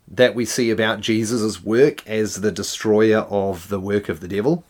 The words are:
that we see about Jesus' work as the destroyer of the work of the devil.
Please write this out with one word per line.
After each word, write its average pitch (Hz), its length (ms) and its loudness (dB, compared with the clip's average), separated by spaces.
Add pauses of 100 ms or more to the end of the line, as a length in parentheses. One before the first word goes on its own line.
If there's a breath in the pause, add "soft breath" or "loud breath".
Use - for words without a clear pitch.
that 113 260 2
we 117 120 -2
see 117 240 0
about 107 320 0
Jesus' 110 600 -2
work 127 460 2
as 107 280 -2
the 98 140 -2
destroyer 107 800 2
of 95 400 -4
the 98 100 -4
work 101 300 -2
of 82 120 -6
the 87 80 -12
devil. 117 420 -2